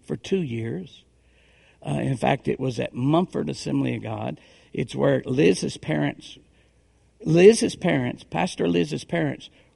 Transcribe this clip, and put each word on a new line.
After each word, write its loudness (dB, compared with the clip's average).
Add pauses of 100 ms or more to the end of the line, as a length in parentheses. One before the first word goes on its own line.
for -6
two -2
years. -8 (800)
Uh, -4
in -2
fact, 0
it -2
was -4
at -6
Mumford 0
Assembly -2
of -10
God. -6 (320)
It's -6
where 2
Liz's 2
parents, -6 (840)
Liz's 6
parents, -2
Pastor -2
Liz's 0
parents, -4 (260)